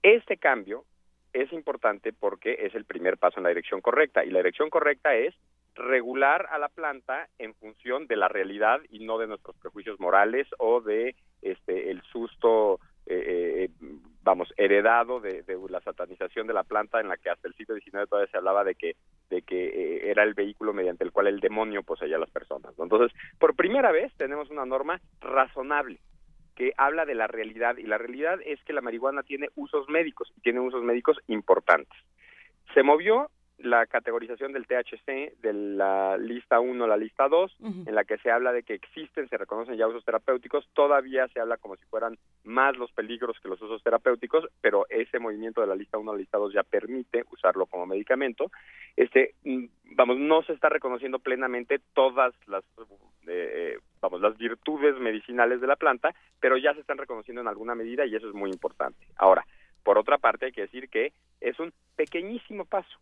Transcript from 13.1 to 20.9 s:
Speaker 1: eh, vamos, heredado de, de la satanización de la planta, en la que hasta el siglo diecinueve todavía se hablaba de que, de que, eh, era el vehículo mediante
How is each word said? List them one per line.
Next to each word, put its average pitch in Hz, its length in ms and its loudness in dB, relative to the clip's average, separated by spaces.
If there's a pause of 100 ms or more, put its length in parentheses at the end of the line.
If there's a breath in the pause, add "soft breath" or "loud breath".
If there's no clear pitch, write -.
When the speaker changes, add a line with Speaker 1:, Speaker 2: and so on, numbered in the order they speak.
Speaker 1:
eh, - 20 -8 (520)
vamos, 90 340 2
heredado 113 640 4
de, 95 220 -8
de 92 160 -8 (100)
la 92 140 -8
satanización 90 640 -8
de 113 80 -4
la 95 100 0
planta, 107 340 -2
en 107 100 -2
la 90 100 -4
que - 100 -8
hasta 87 180 -6
el 87 80 -12
siglo 110 200 -10
diecinueve 101 320 -8
todavía 101 240 0
se 101 80 -4
hablaba 95 260 2
de 95 100 -2
que, 82 220 -6 (320)
de 90 140 -4
que, 90 240 -4
eh, 85 440 -4
era 104 120 4
el 107 100 2
vehículo 104 400 -4
mediante 92 320 -4